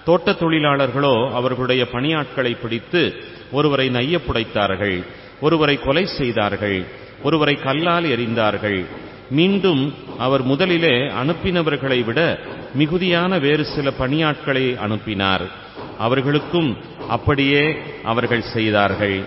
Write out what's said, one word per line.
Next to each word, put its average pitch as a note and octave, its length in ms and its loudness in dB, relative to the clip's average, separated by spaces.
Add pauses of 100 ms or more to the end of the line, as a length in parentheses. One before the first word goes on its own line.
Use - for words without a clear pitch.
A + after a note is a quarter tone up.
தோட்ட F3+ 280 4
தொழிலாளர்களோ C#3 1000 2
அவர்களுடைய B2 600 0
பணியாட்களை C3+ 680 -2
பிடித்து A#2 520 0 (360)
ஒருவரை C#3 400 2
நையப் B2+ 360 0
புடைத்தார்கள், G2+ 800 -2 (360)
ஒருவரை D3+ 380 2
கொலை D3+ 280 0
செய்தார்கள், G#2 960 -2 (220)
ஒருவரை D3+ 320 2
கல்லால் E3 500 0
எறிந்தார்கள். G#2+ 800 0 (460)
மீண்டும் E3 640 2 (240)
அவர் C3 240 2
முதலிலே C#3+ 680 2
அனுப்பினவர்களை C#3 960 0
விட A#2 340 0 (360)
மிகுதியான F3 640 2
வேறு D3 260 2
சில C#3+ 340 -2
பணியாட்களை C3+ 800 0
அனுப்பினார். G2 600 0 (580)
அவர்களுக்கும் C#3 760 0 (320)
அப்படியே C#3+ 680 2 (280)
அவர்கள் A#2 380 0
செய்தார்கள். G2+ 840 2